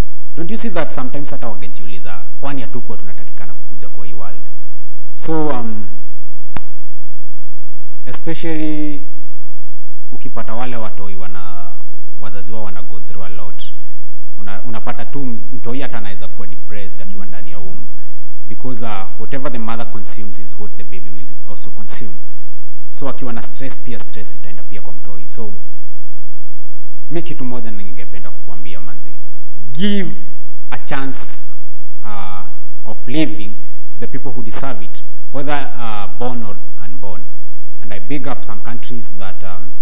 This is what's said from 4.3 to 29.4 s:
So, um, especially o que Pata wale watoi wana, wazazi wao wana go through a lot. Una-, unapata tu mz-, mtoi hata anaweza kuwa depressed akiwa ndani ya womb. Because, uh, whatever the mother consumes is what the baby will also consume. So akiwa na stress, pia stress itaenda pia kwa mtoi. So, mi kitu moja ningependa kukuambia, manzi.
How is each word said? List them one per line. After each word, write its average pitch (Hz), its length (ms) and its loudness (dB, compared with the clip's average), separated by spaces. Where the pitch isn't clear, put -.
So, 160 340 4
um, 117 380 2
especially 156 1000 4
o - 60 2
que - 160 2
Pata 113 200 2
wale 123 240 2
watoi - 380 2
wana, - 540 -2
wazazi - 300 2
wao - 120 4
wana - 180 2
go - 180 0
through - 260 0
a - 40 0
lot. - 340 0
Una-, - 220 2
unapata 117 440 4
tu 139 200 4
mz-, 117 180 4
mtoi 123 280 2
hata - 160 2
anaweza - 300 2
kuwa - 200 -6
depressed - 540 0
akiwa - 240 -2
ndani - 260 0
ya - 60 2
womb. - 280 -2
Because, 123 360 4
uh, 110 60 4
whatever 131 320 4
the 120 80 4
mother 113 320 2
consumes - 480 -10
is - 200 -4
what - 180 -2
the - 60 -18
baby - 260 -4
will - 180 -16
also - 200 -2
consume. - 420 0
So 139 200 -4
akiwa 127 240 2
na 117 80 2
stress, 131 380 2
pia 123 200 2
stress - 360 -4
itaenda - 280 -20
pia - 180 -18
kwa - 120 -20
mtoi. - 340 -16
So, 110 260 -2
mi 349 100 4
kitu - 240 2
moja 240 260 2
ningependa - 600 -6
kukuambia, - 500 -20
manzi. - 320 -20